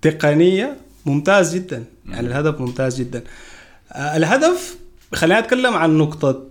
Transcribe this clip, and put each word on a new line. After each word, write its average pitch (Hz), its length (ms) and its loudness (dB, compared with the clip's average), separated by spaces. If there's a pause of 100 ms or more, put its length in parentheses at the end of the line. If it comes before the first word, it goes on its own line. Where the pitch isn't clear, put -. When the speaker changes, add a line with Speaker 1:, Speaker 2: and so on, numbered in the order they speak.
Speaker 1:
تقنية 170 720 2 (300)
ممتاز 160 500 2
جدا. 147 280 -8 (200)
Speaker 2:
مم. - 80 -14
Speaker 1:
يعني - 140 -6
الهدف 147 340 -2
ممتاز 131 400 -4
جدا. 120 220 -8 (680)
آه، 147 240 -6
الهدف، 269 600 0 (380)
خلينا 175 260 4
نتكلم 254 340 0
عن 160 240 2
نقطة، 147 520 0